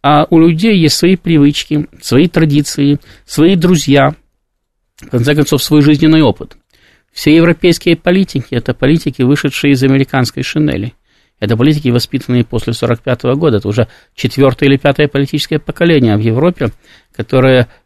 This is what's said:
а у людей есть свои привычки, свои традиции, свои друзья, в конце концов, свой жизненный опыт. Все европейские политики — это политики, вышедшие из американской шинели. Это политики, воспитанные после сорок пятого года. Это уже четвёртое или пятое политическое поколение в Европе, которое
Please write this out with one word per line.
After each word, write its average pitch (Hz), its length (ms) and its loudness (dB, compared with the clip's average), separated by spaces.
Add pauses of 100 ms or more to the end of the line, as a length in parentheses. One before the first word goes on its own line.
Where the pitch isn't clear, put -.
а 147 280 2
у 165 100 4
людей 175 380 2
есть 156 180 2
свои 185 200 2
привычки, 151 720 0 (140)
свои 139 260 0
традиции, 143 720 0 (280)
свои 170 280 2
друзья, 156 600 2 (880)
в - 80 -20
конце 127 240 0
концов, 147 280 0
свой 151 200 2
жизненный 156 400 2
опыт. - 340 -4 (560)
Все 151 240 0
европейские 170 600 2
политики — 180 580 -2
это 123 180 -4
политики, 143 500 -2
вышедшие 139 520 0
из 131 100 0
американской 131 580 -2
шинели. 131 520 -4 (460)
Это 113 160 -2
политики, 147 340 0
воспитанные 123 540 -2
после 117 280 -6
сорок 120 280 -4
пятого 127 340 -4
года. 143 240 0
Это 101 100 -6
уже 113 200 -2 (260)
четвёртое 135 540 0
или 139 80 2
пятое 143 320 0
политическое 143 500 -4
поколение 147 580 0
в 107 40 -2
Европе, 120 500 -2 (440)
которое 131 520 0 (200)